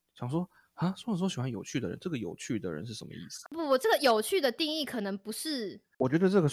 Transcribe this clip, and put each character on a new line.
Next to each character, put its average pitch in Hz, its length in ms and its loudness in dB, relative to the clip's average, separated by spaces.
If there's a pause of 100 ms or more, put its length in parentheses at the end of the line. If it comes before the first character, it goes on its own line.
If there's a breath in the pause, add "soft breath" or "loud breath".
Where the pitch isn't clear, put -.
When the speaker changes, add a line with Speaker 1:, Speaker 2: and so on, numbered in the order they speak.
(140)
Speaker 1:
想 120 160 -6
说： 170 180 -2 (280 soft breath)
啊， 185 220 0
双 220 180 -4
子 165 40 -2
座 190 100 0
喜 - 80 -6
欢 131 120 -2
有 101 140 -6
趣 - 160 -4
的 101 80 -4
人， 87 140 -6
这 185 80 -4
个 151 80 -4
有 90 180 -6
趣 117 240 -4
的 90 120 -4
人 78 140 -6
是 113 80 -10
什 - 120 -12
么 80 80 -14
意 80 40 -12 (120)
思？ - 200 -14
Speaker 2:
不， 294 280 2
这 440 140 2
个 349 80 6
有 233 220 6
趣 370 200 0
的 254 100 4
定 311 220 -2
义 311 100 -2
可 247 180 -4
能 196 160 -2
不 208 140 -10
是 233 480 -6 (180)
Speaker 1:
我 127 120 2
觉 151 80 2
得 185 120 6
这 196 120 6
个， 147 120 6